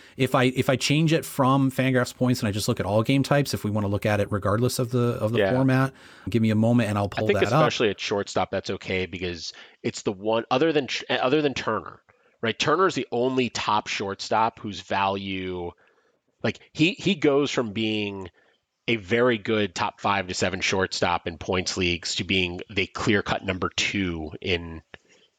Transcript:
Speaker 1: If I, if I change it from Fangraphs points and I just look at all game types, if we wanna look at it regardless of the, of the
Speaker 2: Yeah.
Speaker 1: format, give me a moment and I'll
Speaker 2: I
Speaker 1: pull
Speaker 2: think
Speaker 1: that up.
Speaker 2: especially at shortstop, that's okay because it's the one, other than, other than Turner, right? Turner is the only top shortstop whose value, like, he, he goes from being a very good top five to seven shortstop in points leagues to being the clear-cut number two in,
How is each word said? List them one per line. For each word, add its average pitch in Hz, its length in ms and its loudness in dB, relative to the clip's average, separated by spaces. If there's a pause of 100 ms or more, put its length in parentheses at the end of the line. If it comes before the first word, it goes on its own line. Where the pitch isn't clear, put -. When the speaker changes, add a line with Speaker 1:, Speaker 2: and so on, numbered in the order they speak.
(180)
Speaker 1:
If 131 180 2
I, 127 100 4
if 131 240 2
I 135 60 4
change 151 380 2
it 156 100 2
from 135 480 2
Fangraphs 127 440 0
points 123 260 0
and 117 60 0
I 101 40 0
just 101 160 -2
look 120 120 0
at 90 60 -4
all 104 180 2
game 135 200 2
types, 143 300 2
if 104 100 -4
we 107 80 -2
wanna 104 160 0
look 101 180 -2
at 104 140 2
it 101 120 -2
regardless 104 480 0
of 120 120 -4
the, 120 280 0
of 107 120 0
the 113 80 2
Speaker 2:
Yeah. 98 140 2
Speaker 1:
format, 131 400 2 (360)
give 113 120 2
me 110 80 4
a 107 60 4
moment 113 340 4
and 104 80 0
I'll 104 80 0 (100)
Speaker 2:
I - 40 -6
Speaker 1:
pull 110 80 0
Speaker 2:
think 101 120 2
Speaker 1:
that 110 140 2
up. 151 80 6
Speaker 2:
especially 123 280 2
at 95 100 -4
shortstop, 101 520 -2
that's 95 200 -4
okay 92 340 -4
because 87 480 -8 (300)
it's - 180 -6
the 113 100 -2
one, 107 400 -2
other 156 220 2
than, 139 140 0 (220)
other 131 320 2
than 143 120 0
Turner, - 480 -6 (400)
right? 113 160 -2
Turner 165 300 2
is 156 80 -2
the 131 160 -2
only 127 380 2
top - 380 0
shortstop 110 720 -2
whose 98 220 -10
value, 95 920 -4 (720)
like, 113 160 -4 (140)
he, 156 180 4
he 190 240 0
goes 143 340 4
from 117 220 -2
being 104 580 -4 (580)
a 120 100 0
very 113 420 2
good 104 340 0
top - 260 -4
five 98 280 0
to 90 80 -6
seven 92 260 -2
shortstop 92 640 0
in 85 140 -8
points 92 360 -2
leagues 87 380 -2
to - 100 -4
being 92 460 -2
the 95 160 -2
clear-cut - 580 -2
number 92 320 -4
two 85 560 -2 (100)
in, 82 380 -4 (600)